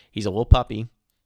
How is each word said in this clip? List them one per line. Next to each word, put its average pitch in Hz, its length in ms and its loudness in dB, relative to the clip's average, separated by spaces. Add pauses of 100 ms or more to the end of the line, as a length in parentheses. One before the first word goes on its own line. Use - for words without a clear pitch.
(120)
He's 104 160 -8
a - 20 -4
little 104 160 -6
puppy. 117 420 2 (380)